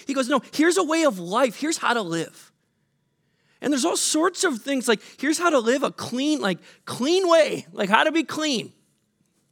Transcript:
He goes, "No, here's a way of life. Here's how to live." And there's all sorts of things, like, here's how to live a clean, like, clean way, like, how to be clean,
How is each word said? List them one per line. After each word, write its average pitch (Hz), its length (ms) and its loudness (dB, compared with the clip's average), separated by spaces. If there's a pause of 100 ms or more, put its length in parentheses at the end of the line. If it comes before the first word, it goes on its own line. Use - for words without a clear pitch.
He 277 80 -4
goes, 262 120 -2
"No, 277 140 2 (100)
here's 330 260 2
a 381 60 2
way 320 200 0
of 220 160 2
life. 208 400 0
Here's 320 180 -4
how 226 160 0
to 233 80 0
live." 165 500 -6 (1080)
And 262 100 -2
there's 269 140 0
all 359 100 0
sorts 339 480 0
of 285 160 0
things, 262 280 -4
like, 226 140 2 (180)
here's 294 180 -2
how 339 140 2
to 277 80 4
live 247 240 2
a 180 80 -2
clean, 269 500 -2
like, 190 160 -2 (280)
clean 339 440 0
way, 320 420 4
like, 208 180 -4
how 220 140 4
to 302 80 0
be 320 120 0
clean, 277 500 -4 (800)